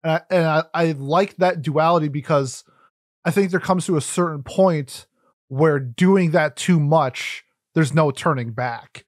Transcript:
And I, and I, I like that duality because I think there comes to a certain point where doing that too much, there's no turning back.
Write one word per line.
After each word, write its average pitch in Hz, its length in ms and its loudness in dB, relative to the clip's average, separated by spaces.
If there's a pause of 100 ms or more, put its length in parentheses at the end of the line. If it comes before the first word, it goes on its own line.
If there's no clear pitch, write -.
And 160 100 0
I, 165 80 -2 (100)
and 175 140 2
I, 160 180 0 (100)
I 165 200 0
like 151 420 -2
that 180 260 0
duality 156 460 2
because 139 560 -2 (640)
I 170 60 0
think 190 200 0
there 180 80 0
comes 185 260 -2
to 175 120 0
a 139 40 0
certain 160 400 -4
point 165 640 0 (440)
where 147 300 2
doing 175 520 2
that 156 240 0
too 175 240 2
much, 147 640 -2 (320)
there's 147 180 0
no 156 160 4
turning 131 420 -4
back. 117 560 -10